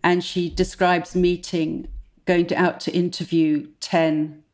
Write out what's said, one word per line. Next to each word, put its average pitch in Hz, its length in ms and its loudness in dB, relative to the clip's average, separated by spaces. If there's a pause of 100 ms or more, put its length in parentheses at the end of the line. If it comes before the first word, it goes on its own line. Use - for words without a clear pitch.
And 175 220 2
she 175 260 -2
describes 180 640 0
meeting, 175 760 0 (340)
going 170 240 2
to, - 80 -2
out 175 260 0
to - 140 -6
interview 165 720 0 (140)
ten 156 600 0 (100)